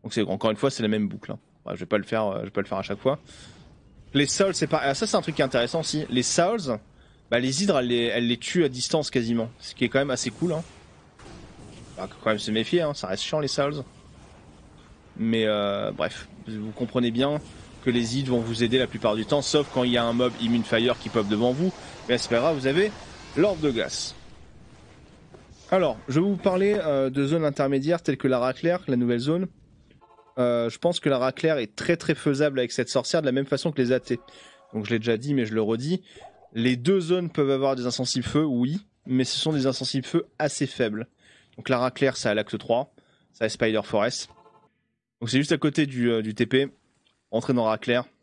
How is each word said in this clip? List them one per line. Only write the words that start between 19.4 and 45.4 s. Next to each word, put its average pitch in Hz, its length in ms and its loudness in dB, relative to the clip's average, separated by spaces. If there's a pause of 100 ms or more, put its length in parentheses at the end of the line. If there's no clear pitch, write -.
sauf 147 320 2
quand 127 100 2
il 123 80 2
y 120 60 2
a 117 60 2
un 117 100 0
mob 123 180 2 (100)
Immune 117 220 2
Fire 117 360 2
qui 107 100 -10
pop 107 180 0
devant 110 240 2
vous. 170 220 0 (340)
Mais 120 100 2
c'est - 120 -4
pas 117 100 4
grave, 156 160 2
vous 131 120 -2
avez 190 240 2 (440)
l'orbe 180 240 2
de 151 120 2
glace. - 440 -4 (1500)
Alors, 156 280 2 (100)
je 139 120 2
vais 185 60 4
vous 202 120 2
parler, 196 400 2
euh, 139 320 0
de 139 180 0
zones 160 180 2
intermédiaires 143 560 0
telles 135 160 0
que 139 100 0
la 127 120 2
Raclaire, 160 480 0
la 135 80 2
nouvelle 120 240 2
zone. 165 280 0 (920)
Euh, 120 300 2
je - 100 -10
pense 170 200 0
que 147 100 0
la 131 100 2
Raclaire 139 380 2
est 113 180 -4
très - 220 0
très 156 180 0
faisable 143 420 0
avec 123 140 0
cette - 180 -2
sorcière 147 320 2
de 143 60 4
la 123 60 4
même 139 120 2
façon 147 260 -2
que 143 100 -2
les 123 100 4
A 127 80 4
T. 120 200 -2 (540)
Donc 107 120 -4
je 101 40 -8
l'ai 117 80 2
déjà 113 200 2
dit, 143 180 -2
mais 120 100 2
je 107 80 -6
le 110 80 2
redis. 123 400 0 (520)
Les 123 220 2
deux 180 260 2
zones 175 280 0
peuvent 139 220 0
avoir 135 240 2
des 123 100 -6
insensibles 123 400 -2
feu, 151 180 2
oui, 135 360 0 (260)
mais 127 200 2
ce - 120 -6
sont 160 160 -2
des 135 140 0
insensibles 131 400 -2
feu 165 180 0 (140)
assez 147 260 0
faibles. 113 420 -4 (500)
Donc 120 120 -10
la 127 80 4
Raclaire, 127 400 0
c'est 117 120 0
à 104 40 2
l'acte 107 240 -2
trois, 117 360 -2 (400)
c'est - 100 -2
à 110 60 0
Spider 110 340 0
Forest. 113 460 -2 (920)
Donc 117 100 -6
c'est 120 80 4
juste 147 140 2